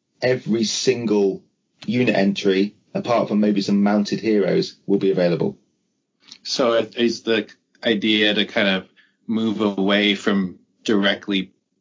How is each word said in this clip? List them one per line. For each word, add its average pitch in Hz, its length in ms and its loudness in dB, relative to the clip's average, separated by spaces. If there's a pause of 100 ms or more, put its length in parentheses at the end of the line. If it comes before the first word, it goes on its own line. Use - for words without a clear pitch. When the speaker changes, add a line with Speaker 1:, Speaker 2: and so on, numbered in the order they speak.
(220)
Speaker 1:
every 117 420 0
single 104 800 0 (420)
unit 117 300 0
entry, 98 600 0 (180)
apart 104 340 -2
from 104 140 0
maybe 104 200 2
some 101 220 0
mounted 101 380 0
heroes, 101 540 0 (100)
will 98 140 0
be 95 120 2
available. 92 460 0 (840)
Speaker 2:
So 117 300 0
it 113 220 0
is 117 280 -2
the 110 240 0 (360)
idea 107 500 2
to 104 120 0
kind 104 240 0
of 92 180 -2 (400)
move 110 340 -2
away 101 540 2
from 98 440 -2 (240)
directly 98 680 -2 (300)